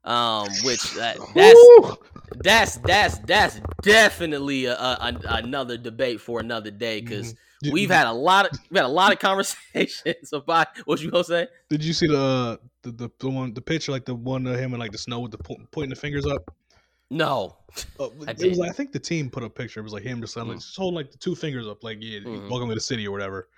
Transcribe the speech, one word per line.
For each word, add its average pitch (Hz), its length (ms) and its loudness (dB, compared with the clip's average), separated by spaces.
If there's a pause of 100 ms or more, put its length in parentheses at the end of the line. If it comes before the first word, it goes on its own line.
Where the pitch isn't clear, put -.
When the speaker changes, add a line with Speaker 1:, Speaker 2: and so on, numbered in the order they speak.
Speaker 1:
Um, 107 560 -2
which, 120 360 -4
uh, 113 180 -6 (100)
Speaker 2:
<sighs> - 80 -20
Speaker 1:
that's, 466 460 12
Speaker 2:
Woo! - 160 2 (480)
Speaker 1:
that's, 208 340 2
that's, 185 420 0
that's 180 400 0 (220)
definitely 147 840 2
a, 123 100 -2
a, 127 260 -4
a, 120 200 -8 (160)
another 120 400 -8
debate 120 440 -6
for 117 180 -8
another 110 320 -10
day, 107 300 -8
'cause 113 320 -12
Speaker 2:
Mm-hmm. - 40 -20 (260)
Did 143 100 -4
Speaker 1:
we've 190 160 -2
Speaker 2:
you 180 60 2
Speaker 1:
had 143 120 4
a 117 60 -2
lot 180 320 2
of, 147 140 -8 (100)
we've 180 120 -2
had 135 40 2
a 123 80 -2
lot 190 200 2
of 180 60 -4
<laughs> 208 80 -2 (460)
conversations - 600 -6
about, 156 340 0 (180)
what 147 160 -2
you 160 80 -8
gonna 175 140 0
say? 170 240 -4 (220)
Speaker 2:
Did 151 140 -4
you 160 100 -4
see 165 140 0
the, 131 520 -2 (220)
the, 127 100 -14
the, 117 180 -14 (100)
the 135 100 -8
one, 131 240 -8
the 123 80 -12
picture, 151 320 -6
like, 131 120 -8
the 127 80 -10
one 127 320 -6
of 123 140 -4
him 127 140 -8
and, 117 80 -8
like, 110 100 -10
the 110 60 -16
snow 120 240 -10
with 117 100 -12
the - 60 -18
po-, - 180 -14 (160)
pointing 143 180 -8
the 131 60 -10
fingers 143 300 -8
up? 139 280 -6 (600)
Speaker 1:
No, 135 440 -4 (420)
Speaker 2:
Uh, 135 80 -8 (200)
Speaker 1:
I - 40 -10
Speaker 2:
it 175 180 -2
was, 180 100 -2
Speaker 1:
didn't. 175 100 -4
Speaker 2:
I - 20 -12
think 277 200 -10
the 143 80 -10
team 156 300 -8
put 120 140 -12
a 110 60 -14
picture. 117 300 -14
It 107 40 -14
was, 107 100 -16
like, 101 100 -14
him 123 180 -10
just, 113 140 -14
like, 120 120 -10
Speaker 1:
Mm. 117 80 -12
Speaker 2:
just - 200 -20
holding, 185 200 -6
like, 151 160 -12
the - 60 -20
two 180 180 -6
fingers 127 320 -10
up, 104 160 -16
like, 110 180 -12
"Yeah, 110 180 -14
Speaker 1:
Mm-hmm. 104 300 -14
Speaker 2:
welcome 123 200 -6
to 110 60 -6
the 107 60 -8
city," 110 260 -8
or 98 40 -8
whatever. 98 460 -10